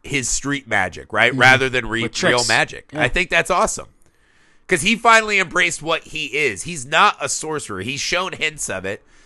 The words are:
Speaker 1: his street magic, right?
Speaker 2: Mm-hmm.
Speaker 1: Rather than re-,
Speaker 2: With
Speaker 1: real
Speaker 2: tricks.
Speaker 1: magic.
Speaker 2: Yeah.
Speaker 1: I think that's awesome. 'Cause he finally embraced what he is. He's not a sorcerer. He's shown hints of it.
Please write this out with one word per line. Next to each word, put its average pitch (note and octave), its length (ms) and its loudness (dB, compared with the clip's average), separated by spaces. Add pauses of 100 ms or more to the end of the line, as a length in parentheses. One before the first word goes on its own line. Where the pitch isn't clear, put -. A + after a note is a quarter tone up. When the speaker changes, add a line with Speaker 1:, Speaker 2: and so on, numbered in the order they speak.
Speaker 1:
his C3+ 260 -4
street C#3 380 -4
magic, F#2 460 -2
right? A2+ 200 4
Speaker 2:
Mm-hmm. C3 80 -2
Speaker 1:
Rather C3 280 6
than B2 180 -2
re-, A2+ 180 -2
Speaker 2:
With - 180 -6
Speaker 1:
real D3 160 4
Speaker 2:
tricks. A#2 100 0
Speaker 1:
magic. B2+ 440 0
Speaker 2:
Yeah. B2+ 100 -2
Speaker 1:
I A#2+ 60 2
think F3+ 200 -2
that's E3+ 220 0
awesome. F#3 380 0 (800)
'Cause E3 140 0
he G#3+ 140 2
finally A3 420 4
embraced F3 440 0
what D#3 220 -2
he D#3 220 -8
is. B2 360 -2
He's D#3 240 -10
not F3 340 4
a D3 80 -4
sorcerer. D3 540 -6
He's C3 180 -6
shown F3+ 320 -2
hints D3+ 380 -6
of F#2+ 160 -6
it. G2+ 180 -8 (220)